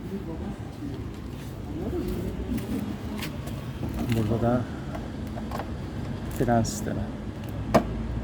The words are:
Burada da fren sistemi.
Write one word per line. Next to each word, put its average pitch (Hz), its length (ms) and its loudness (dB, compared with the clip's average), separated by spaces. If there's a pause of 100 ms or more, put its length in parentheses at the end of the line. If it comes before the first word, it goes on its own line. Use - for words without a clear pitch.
(4000)
Burada 110 260 6
da 117 200 6 (1800)
fren 117 260 8
sistemi. - 380 0 (1200)